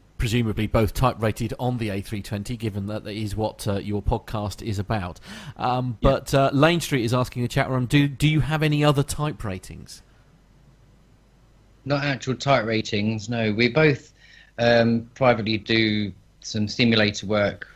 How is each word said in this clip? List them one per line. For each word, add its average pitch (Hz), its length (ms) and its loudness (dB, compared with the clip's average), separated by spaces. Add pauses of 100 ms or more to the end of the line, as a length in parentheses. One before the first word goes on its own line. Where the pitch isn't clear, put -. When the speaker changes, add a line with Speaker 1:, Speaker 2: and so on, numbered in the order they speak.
(180)
Speaker 1:
presumably 110 500 0
both 107 260 2
type 123 280 0
rated 110 380 -2
on 123 180 -2
the 110 120 -4
A 98 120 -4
three 101 200 -8
twenty, 101 360 -8
given 104 300 -6
that 104 180 -8
that 107 80 -10
is 101 220 -6
what, 107 320 -4
uh, 104 80 0
your 101 260 -4
podcast 107 600 -4
is 101 180 -4
about. 95 400 -6 (380)
Um, 127 440 -2
Speaker 2:
Yeah. 135 100 6
Speaker 1:
but, - 220 -2
uh, 135 200 4
Lane 160 280 4
Street 135 240 -2
is 120 80 0
asking 127 300 -2
the 120 60 -2
chat 131 200 0
room: 127 160 -2
Do, 143 220 4
do 143 200 0
you 156 140 4
have 156 220 0
any 147 200 2
other 143 200 4
type 147 400 -6
ratings? - 580 -12 (1800)
Speaker 3:
Not 139 180 0
actual 131 320 -2
type 127 300 2
ratings, 110 640 -2
no. 113 240 0
We 117 140 4
both, 151 460 2 (440)
um, 117 580 4
privately 110 420 2
do 107 560 0 (260)
some 107 280 -4
simulator 107 600 2
work 101 480 0